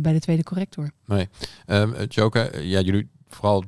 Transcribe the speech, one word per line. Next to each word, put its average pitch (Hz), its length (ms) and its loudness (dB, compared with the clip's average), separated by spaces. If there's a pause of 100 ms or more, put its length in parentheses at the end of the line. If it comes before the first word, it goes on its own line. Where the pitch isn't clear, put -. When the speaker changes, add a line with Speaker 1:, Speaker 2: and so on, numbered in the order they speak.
Speaker 1:
bij 160 120 2
de 156 80 2
tweede 165 220 0
corrector. 175 480 -6 (160)
Speaker 2:
Nee. 95 220 0 (380)
Ehm, 107 260 2
eh, 104 160 -6
Joke, 110 320 2
eh, 82 300 -4
ja, 95 100 2
jullie 98 280 0 (200)
vooral 101 400 0